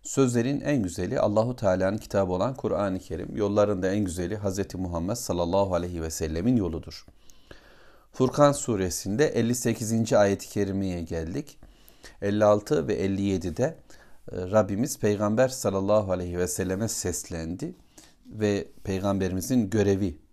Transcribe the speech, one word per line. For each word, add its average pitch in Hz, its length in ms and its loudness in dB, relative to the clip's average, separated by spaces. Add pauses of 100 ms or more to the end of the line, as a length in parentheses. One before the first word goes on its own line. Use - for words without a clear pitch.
Sözlerin 127 580 2
en 139 220 0
güzeli 92 380 -2
Allahu 110 360 2
Teala'nın 95 420 2
kitabı 98 340 -2
olan 110 220 0
Kur'an-ı 95 440 -2
Kerim. - 380 -8
Yolların 104 460 2
da 95 100 0
en 104 120 0
güzeli 90 320 -4
Hazreti 98 400 -4
Muhammed 90 380 -4
sallallahu 90 600 0
aleyhi 87 280 -2
ve 80 80 -4
sellemin 82 460 0
yoludur. 80 500 -4 (1040)
Furkan 143 400 4
suresinde 104 720 0
elli 117 280 0
sekizinci 113 640 0
ayet-i 101 300 2
kerimeye 98 540 -2
geldik. 82 560 -6 (640)
Elli 104 220 2
altı 110 440 4
ve 101 60 2
elli 98 280 0
yedide, 95 420 0
e, - 720 -10
Rabbimiz 101 600 0
Peygamber 107 500 2
sallallahu 101 640 0
aleyhi 87 260 -4
ve 90 100 0
selleme 95 400 -2
seslendi 90 840 -6 (520)
ve 104 420 0 (160)
Peygamberimizin 95 840 0
görevi 98 480 2 (140)